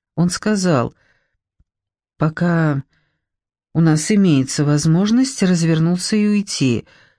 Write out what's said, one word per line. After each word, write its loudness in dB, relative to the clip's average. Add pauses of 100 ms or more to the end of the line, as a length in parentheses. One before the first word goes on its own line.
(160)
он 0
сказал: -2 (1200)
"Пока -2 (920)
у 0
нас 2
имеется 2
возможность 0
развернуться 0
и 0
уйти, -2 (320)